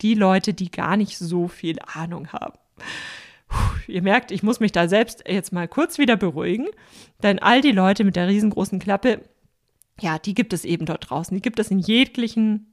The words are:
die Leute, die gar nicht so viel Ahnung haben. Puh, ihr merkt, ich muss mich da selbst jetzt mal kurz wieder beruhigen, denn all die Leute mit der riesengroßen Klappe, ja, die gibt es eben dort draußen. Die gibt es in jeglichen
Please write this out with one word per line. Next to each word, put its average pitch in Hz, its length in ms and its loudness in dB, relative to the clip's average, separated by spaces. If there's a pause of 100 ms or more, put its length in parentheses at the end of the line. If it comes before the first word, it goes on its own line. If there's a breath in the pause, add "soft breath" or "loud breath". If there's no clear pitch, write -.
die 220 140 2
Leute, 190 380 4
die 175 160 -6
gar 175 280 -2
nicht 208 200 -2
so 175 300 -2
viel 165 300 -6 (160)
Ahnung 165 380 -10
haben. - 260 -10 (920 loud breath)
Puh, - 400 -2
ihr 185 140 -4
merkt, 202 300 2
ich 190 120 -4
muss 214 160 2
mich 208 120 2
da 170 160 2
selbst 214 400 0
jetzt 185 260 -4
mal 175 140 -4
kurz 330 300 -2
wieder 247 200 4
beruhigen, 180 500 -4 (560 soft breath)
denn 202 160 2
all 240 220 6
die 294 100 4
Leute 196 320 4
mit 196 120 2
der 180 120 0
riesengroßen 202 520 0
Klappe, 202 420 0 (800)
ja, 160 200 -4
die 202 140 -6
gibt 196 200 0
es 165 100 -4
eben 165 220 -2
dort 160 240 -6
draußen. 165 260 -6
Die 190 60 -4
gibt - 180 -4
es 214 120 -2
in 196 80 2
jeglichen 220 920 0